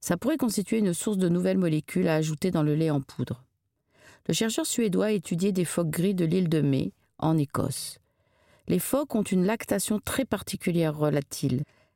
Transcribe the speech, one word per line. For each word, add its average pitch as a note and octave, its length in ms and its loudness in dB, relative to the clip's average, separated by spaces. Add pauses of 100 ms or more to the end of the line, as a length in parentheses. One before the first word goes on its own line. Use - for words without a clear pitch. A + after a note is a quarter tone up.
Ça - 160 -2
pourrait C#4+ 200 0
constituer A3 420 0
une G3 160 2
source G#3 240 -2
de F#3 100 2
nouvelles F3+ 300 2
molécules F3 480 0
à E3 80 2
ajouter D#3 380 0
dans E3+ 100 2
le D3+ 140 2
lait D#3+ 140 2
en C#3+ 100 2
poudre. - 420 -6 (840)
Le E3 60 2
chercheur A3+ 320 0
suédois G3 400 0
a G#3+ 40 2
étudié G3 400 0
des F#3 140 0
phoques E3+ 260 -2
gris F3+ 240 0
de F3+ 100 0
l'île F3 240 2
de D#3 120 2
May, C#3 320 2 (260)
en D#3+ 180 2
Écosse. - 600 -2 (720)
Les C#4 100 2
phoques C#4 380 -2
ont G#3+ 60 2
une F#3 220 2
lactation G#3 540 -2
très - 260 -4
particulière, E3+ 720 -2
relate-t-il. D3 680 0 (320)